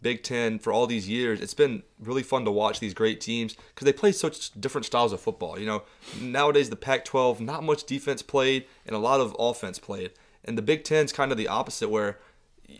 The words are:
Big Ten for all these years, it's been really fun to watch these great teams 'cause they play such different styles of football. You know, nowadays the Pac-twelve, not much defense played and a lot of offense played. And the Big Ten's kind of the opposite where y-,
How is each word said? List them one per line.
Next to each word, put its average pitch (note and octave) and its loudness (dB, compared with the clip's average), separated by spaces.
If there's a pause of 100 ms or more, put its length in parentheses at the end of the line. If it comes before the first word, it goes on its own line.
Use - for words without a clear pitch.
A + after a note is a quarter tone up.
Big A#2 -2
Ten A#2 -2
for A2 -2
all A#2 4
these A2 -4
years, A#2 0
it's - -8
been B2+ 4 (160)
really B2+ -2
fun B2+ 0
to G#2+ 2
watch G#2 2
these G2+ -4
great A2 2
teams A2+ -4 (180)
'cause C3+ -2
they C#3 8
play G3 4
such - -4
different B2 -4
styles A#2+ 2
of F#2+ -6
football. F2+ -4
You G#2 -6
know, G#2+ -2 (380)
nowadays C#3 2
the A2 -8
Pac-twelve, B2+ 0
not C#3+ -6
much D3+ 0
defense C3+ -4
played C3+ 2 (200)
and A2 -6
a G#2+ -2
lot B2 4
of G#2+ 0
offense A2+ -2
played. F#2 -8 (320)
And A2+ -4
the A2 -2
Big D3+ 2
Ten's D#3 2
kind C3+ 0
of A#2 0
the G#2+ -2
opposite A2 -2
where G#2 0 (500)
y-, - -20